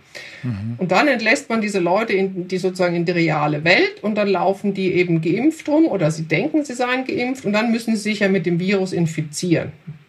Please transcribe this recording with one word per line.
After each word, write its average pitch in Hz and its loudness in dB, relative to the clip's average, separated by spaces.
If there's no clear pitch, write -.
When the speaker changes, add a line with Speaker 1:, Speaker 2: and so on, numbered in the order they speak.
Speaker 1:
Mhm. 113 -6
Speaker 2:
Und 180 -2
dann 220 4
entlässt 240 0
man 226 0
diese 202 -2
Leute 196 2
in, 190 -2
die 185 -2
sozusagen 180 0
in 170 0
die 180 0
reale 151 0
Welt 247 2
und 208 -2
dann 208 0
laufen 196 0
die 190 0
eben 175 2
geimpft 220 0
rum 311 4
oder 160 0
sie 156 -6
denken, 285 0
sie 247 -8
seien 254 -2
geimpft 254 -4
und 202 -2
dann 226 2
müssen 226 0
sie 202 -2
sich 214 -4
ja 202 2
mit 190 2
dem 175 0
Virus 190 0
infizieren. 165 -2